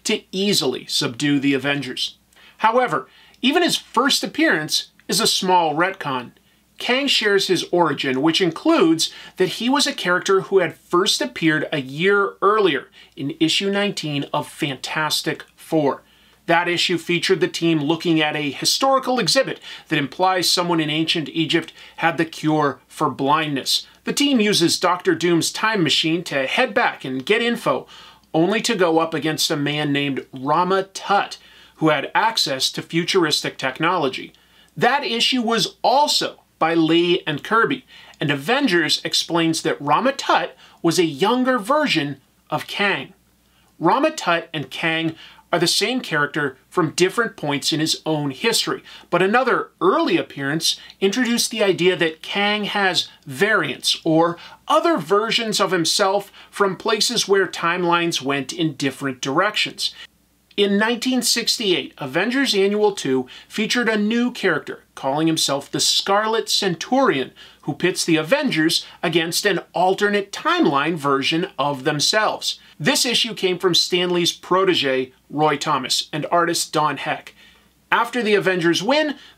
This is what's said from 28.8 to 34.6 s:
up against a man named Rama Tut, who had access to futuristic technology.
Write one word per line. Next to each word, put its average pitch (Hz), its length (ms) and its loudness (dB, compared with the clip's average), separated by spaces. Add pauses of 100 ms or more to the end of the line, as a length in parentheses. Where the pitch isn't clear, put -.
up 165 120 -2
against 151 380 -2
a 156 60 -2
man 147 360 0
named 143 400 -2
Rama 175 520 0
Tut, - 540 -2 (380)
who 156 120 2
had 139 260 0
access 165 560 0
to 156 120 -8
futuristic 165 760 0
technology. 151 720 -2 (440)